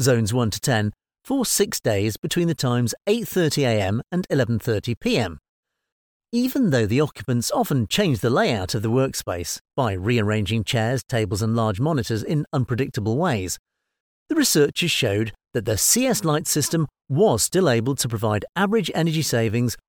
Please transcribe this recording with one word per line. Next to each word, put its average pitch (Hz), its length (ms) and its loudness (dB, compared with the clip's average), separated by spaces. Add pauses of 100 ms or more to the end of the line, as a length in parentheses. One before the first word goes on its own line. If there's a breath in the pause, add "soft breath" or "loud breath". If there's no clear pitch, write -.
zones 117 320 2
one 120 180 2
to - 80 -4
ten, 107 340 0 (300)
for 262 220 0
six - 340 0
days 107 380 0
between 170 320 -2
the 160 60 0
times 120 400 0 (120)
eight 214 220 0
thirty 151 360 0
A 110 180 2
M 101 180 -2 (100)
and 180 200 -4
eleven 117 280 2
thirty 110 360 -2
P 233 240 0
M. 98 200 -4 (920)
Even 254 380 0
though 123 160 4
the 117 160 2
occupants 123 500 -2
often 147 360 0
changed 170 340 0
the 123 80 0
layout 127 460 0
of 104 80 -4
the 110 80 0
workspace 113 720 -2 (140)
by 113 200 0
rearranging 107 680 0
chairs, 117 400 -2
tables 107 380 -2
and 113 160 0
large 110 240 0
monitors 123 420 -2
in 151 300 -2
unpredictable 117 640 -2
ways, 123 420 -2 (720)
the 311 60 -2
researchers 165 560 2
showed 107 420 0 (260)
that 104 60 -4
the 107 120 0
C 254 300 2
S 226 160 0
light 156 240 0
system 156 400 0 (220)
was 143 340 4
still 180 260 2
able 120 280 2
to - 120 -2
provide 107 360 -2 (100)
average 196 400 0
energy 160 280 0
savings 117 540 0 (120)